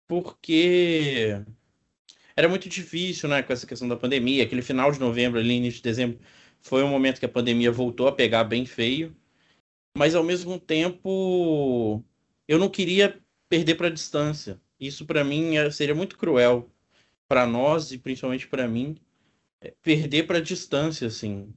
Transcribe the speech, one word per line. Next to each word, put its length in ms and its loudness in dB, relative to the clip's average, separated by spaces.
porque 1300 0
era 140 4
muito 200 -4
difícil, 600 -6
né, 140 2
com 100 -4
essa 140 -4
questão 200 -8
da 100 -2
pandemia. 460 2
Aquele 180 0
final 300 2
de 80 -4
novembro, 400 0
ali, 160 2
início 220 -2
de 60 -14
dezembro, 360 -2
foi 220 2
um 60 2
momento 300 2
que 60 -2
a 40 -4
pandemia 420 2
voltou 360 -2
a 60 4
pegar 320 2
bem 200 -2
feio. 500 -4
Mas, 180 4
ao 80 4
mesmo 360 -4
tempo, 1400 0
eu 100 4
não 120 2
queria 500 2
perder 260 2
pra 140 0
distância. 720 -6
Isso, 260 -12
pra 180 0
mim, 340 0
é, 140 2
seria 240 0
muito 220 -6
cruel 520 4
pra 180 4
nós 460 0
e 60 -12
principalmente 500 -6
pra 200 -4
mim, 280 -4
é, 200 -16
perder 460 0
pra 120 0
distância, 680 -4
assim. 500 -10